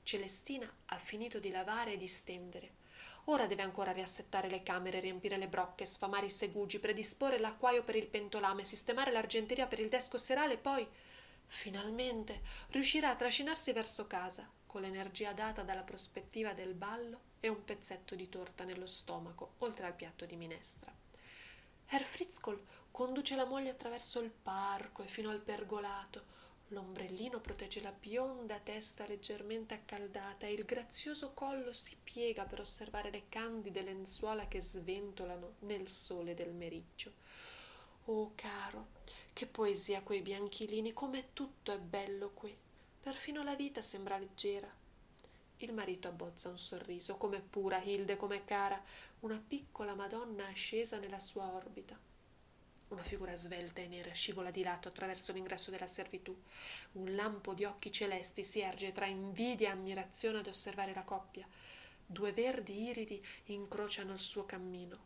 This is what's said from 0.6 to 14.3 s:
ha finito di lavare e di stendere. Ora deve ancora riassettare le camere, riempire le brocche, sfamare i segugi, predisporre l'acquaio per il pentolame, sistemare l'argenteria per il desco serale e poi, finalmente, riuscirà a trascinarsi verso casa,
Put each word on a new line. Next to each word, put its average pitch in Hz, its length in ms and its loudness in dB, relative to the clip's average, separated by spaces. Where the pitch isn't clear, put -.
ha 185 120 -2
finito 226 400 -4
di 196 140 -2
lavare 208 420 0
e 196 40 -2
di 185 100 -2
stendere. - 640 -2
Ora 277 200 8
deve 196 160 2
ancora 190 300 2
riassettare 185 580 4
le 190 140 -2
camere, 185 360 2
riempire 190 380 0
le 190 100 0
brocche, 190 380 2
sfamare 202 400 4
i 196 60 0
segugi, 202 480 2
predisporre 220 580 4
l'acquaio 233 460 6
per 220 120 0
il 214 120 4
pentolame, 202 580 2
sistemare 254 460 6
l'argenteria 233 560 4
per 220 100 2
il 214 120 4
desco 254 280 6
serale 269 360 8
e 220 40 4
poi, 269 300 2
finalmente, 220 960 -2
riuscirà 277 400 8
a 233 40 4
trascinarsi 277 580 4
verso 220 340 2
casa, 185 420 -4